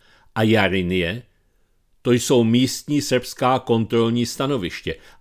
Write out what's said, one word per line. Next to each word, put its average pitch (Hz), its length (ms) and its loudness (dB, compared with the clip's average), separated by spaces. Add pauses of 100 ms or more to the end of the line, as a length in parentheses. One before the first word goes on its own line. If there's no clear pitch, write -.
(340)
a 113 80 2
Jarinie, 95 800 2 (800)
to 123 100 2
jsou 123 320 2
místní 131 580 0
srbská 127 560 -2
kontrolní 117 680 0
stanoviště, 127 720 -6 (240)